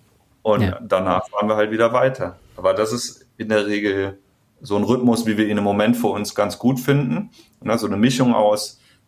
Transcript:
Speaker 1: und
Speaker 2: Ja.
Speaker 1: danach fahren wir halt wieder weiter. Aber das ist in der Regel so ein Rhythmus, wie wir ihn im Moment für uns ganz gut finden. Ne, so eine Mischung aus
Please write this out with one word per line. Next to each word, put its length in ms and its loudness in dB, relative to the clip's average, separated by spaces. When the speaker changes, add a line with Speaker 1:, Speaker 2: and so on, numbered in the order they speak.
Speaker 1:
und 200 2
Speaker 2:
Ja. 200 -2
Speaker 1:
danach 460 0
fahren 200 -2
wir 80 0
halt 140 0
wieder 220 2
weiter. 460 -2
Aber 180 2
das 180 0
ist 340 -8
in 140 -10
der 160 2
Regel 520 -2
so 140 -4
ein 80 2
Rhythmus, 420 2
wie 100 0
wir 100 2
ihn 120 0
im 60 0
Moment 320 2
für 120 -2
uns 260 -4
ganz 240 -2
gut 220 0
finden. 500 -2
Ne, 160 -2
so 80 -4
eine 100 -4
Mischung 380 2
aus 460 0